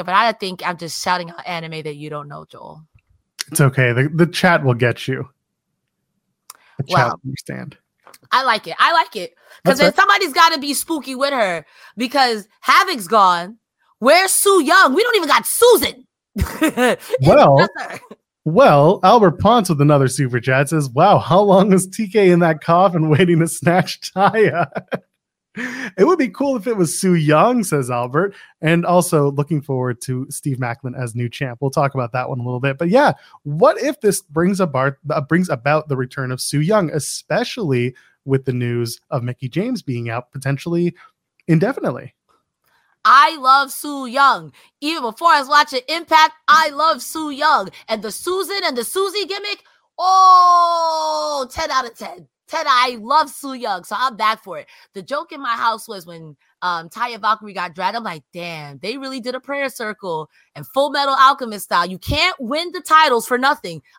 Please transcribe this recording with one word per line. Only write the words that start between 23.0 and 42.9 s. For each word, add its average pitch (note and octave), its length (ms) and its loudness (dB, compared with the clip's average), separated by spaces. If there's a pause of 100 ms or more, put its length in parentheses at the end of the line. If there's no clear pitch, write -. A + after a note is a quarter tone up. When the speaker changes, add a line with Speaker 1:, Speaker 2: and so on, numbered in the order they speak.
Speaker 2:
waiting E3+ 300 4
to E3 80 2
snatch F3 520 -2 (140)
Taya?" F#3+ 600 0
<laughs> - 40 -8 (1160)
"It G3 80 4
would E4+ 140 2
be B3 100 0
cool C4+ 260 -2
if G#3+ 120 -8
it A3+ 100 -2
was F3 200 0
Su F#3 180 0
Yung," E3+ 480 2
says C#3 280 -2
Albert, B2+ 440 -4 (260)
"and E3+ 240 2
also E3+ 460 2
looking C#3+ 300 -2
forward B2+ 420 -4
to C3 260 -6
Steve C#3 280 -8
Maclin B2 400 -8
as A#2 180 -8
new A#2+ 120 -4
champ." A#2+ 340 -8
We'll C3+ 100 -4
talk C#3 240 0
about A#2+ 180 -6
that B2+ 160 -4
one C3 100 -8
a A#2+ 40 -8
little B2 180 -6
bit. C3+ 160 -2
But E3+ 120 -2
yeah, B3 240 4 (300)
what E3+ 380 0
if C#4+ 200 -4
this G3+ 200 0
brings F3+ 400 -2
about, C3+ 320 -2 (160)
uh, C#3+ 120 -2
brings F3 280 0
about D3 400 -2
the C3 80 -4
return C3 340 -6
of B2+ 80 -8
Su D3 220 -2
Yung, E3 300 2
especially D3 1040 -4 (340)
with C3+ 160 -2
the C3 80 -2
news A#2+ 560 -6
of B2+ 140 -4
Mickie B2+ 260 -8
James G#3+ 320 -4
being A#2+ 280 -8
out A#2 220 -8
potentially E3+ 640 -4 (520)
indefinitely. F#3 680 -2 (880)